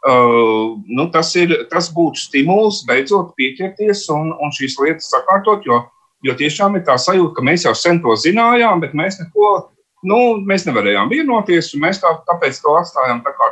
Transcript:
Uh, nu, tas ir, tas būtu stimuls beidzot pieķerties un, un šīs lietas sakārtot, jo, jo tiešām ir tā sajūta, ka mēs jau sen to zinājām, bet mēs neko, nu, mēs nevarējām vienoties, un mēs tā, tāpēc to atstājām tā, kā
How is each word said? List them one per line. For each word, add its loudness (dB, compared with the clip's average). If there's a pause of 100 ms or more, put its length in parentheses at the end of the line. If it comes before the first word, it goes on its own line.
Uh, 2
nu, -4
tas 0
ir, 2 (180)
tas -4
būtu -2
stimuls 0
beidzot 0
pieķerties -4 (100)
un, -2
un -6
šīs -8
lietas -2
sakārtot, 0
jo, 2 (420)
jo -2
tiešām 0
ir -6
tā 4
sajūta, 0
ka -6
mēs 0
jau 2
sen 0
to 2
zinājām, 2
bet -8
mēs -4
neko, 2 (560)
nu, 4 (260)
mēs 0
nevarējām 0
vienoties, 0
un -4
mēs -2
tā, 2 (160)
tāpēc -2
to 2
atstājām -2
tā, -6
kā 0